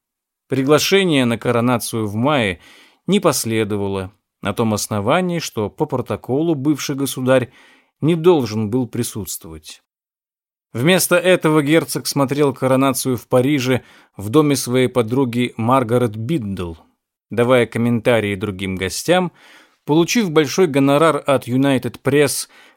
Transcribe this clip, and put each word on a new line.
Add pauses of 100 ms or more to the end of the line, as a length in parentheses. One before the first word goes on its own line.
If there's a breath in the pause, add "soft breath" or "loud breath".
(480)
Приглашение
на
коронацию
в
мае (460 soft breath)
не
последовало, (280)
на
том
основании,
что
по
протоколу
бывший
государь (480 soft breath)
не
должен
был
присутствовать. (880)
Вместо
этого
герцог
смотрел
коронацию
в
Париже (320 soft breath)
в
доме
своей
подруги
Маргарет
Биддл, (560)
давая
комментарии
другим
гостям, (540 soft breath)
получив
большой
гонорар
от
United
Press, (280 soft breath)